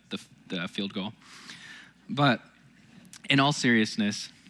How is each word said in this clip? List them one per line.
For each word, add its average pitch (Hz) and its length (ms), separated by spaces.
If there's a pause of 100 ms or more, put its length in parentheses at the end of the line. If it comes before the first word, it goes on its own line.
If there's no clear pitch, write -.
the, - 100 (280)
the 87 220
field 98 240
goal. 104 180 (960)
But 135 300 (880)
in 139 120
all 143 120
seriousness, 110 760 (200)